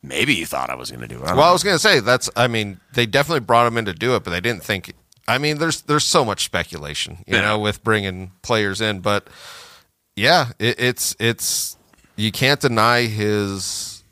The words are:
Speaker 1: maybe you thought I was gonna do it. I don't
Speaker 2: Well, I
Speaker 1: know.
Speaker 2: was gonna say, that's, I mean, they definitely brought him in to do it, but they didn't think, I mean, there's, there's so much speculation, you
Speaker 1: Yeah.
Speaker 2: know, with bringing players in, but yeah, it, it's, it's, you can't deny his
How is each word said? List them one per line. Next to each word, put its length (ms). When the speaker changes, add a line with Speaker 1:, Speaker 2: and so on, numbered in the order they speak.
Speaker 1:
maybe 320
you 120
thought 240
I 40
was 160
gonna 180
do 80
it. 80
I 40
don't 80
Speaker 2:
Well, 80
I 40
Speaker 1:
know. 40
Speaker 2:
was 120
gonna 140
say, 220
that's, 360
I 100
mean, 340
they 100
definitely 360
brought 260
him 100
in 100
to 60
do 220
it, 100
but 60
they 100
didn't 220
think, 320
I 100
mean, 200
there's, 240
there's 220
so 200
much 200
speculation, 840
you 100
Speaker 1:
Yeah. 60
Speaker 2:
know, 160
with 260
bringing 460
players 380
in, 200
but 280
yeah, 460
it, 200
it's, 380
it's, 580
you 160
can't 300
deny 460
his 1040